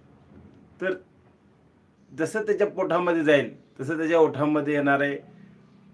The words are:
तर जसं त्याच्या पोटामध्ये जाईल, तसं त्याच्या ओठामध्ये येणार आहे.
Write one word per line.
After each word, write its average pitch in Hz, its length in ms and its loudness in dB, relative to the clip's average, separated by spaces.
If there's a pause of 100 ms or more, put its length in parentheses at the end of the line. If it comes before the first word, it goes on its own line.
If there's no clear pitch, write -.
(800)
तर 185 140 -4 (1200)
जसं 208 280 -4
त्याच्या 208 240 0
पोटामध्ये 170 540 0
जाईल, - 560 0
तसं 139 160 -4
त्याच्या 160 220 2
ओठामध्ये 147 560 2
येणार 143 260 2
आहे. 143 400 -6 (540)